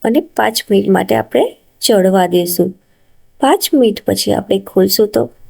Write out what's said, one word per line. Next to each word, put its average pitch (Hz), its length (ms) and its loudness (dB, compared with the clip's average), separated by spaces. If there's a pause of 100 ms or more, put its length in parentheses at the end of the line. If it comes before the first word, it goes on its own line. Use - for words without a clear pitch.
અને 240 160 0
પાંચ 226 500 -2
મિનિટ 202 180 2
માટે 190 260 0
આપણે - 420 -2 (240)
ચડવા 190 460 2
દઈશું. 175 520 -2 (640)
પાંચ 311 340 0
મિનિટ 233 320 0
પછી 202 260 -2
આપણે 196 260 -2
ખોલશું 196 500 0
તો - 220 -2 (200)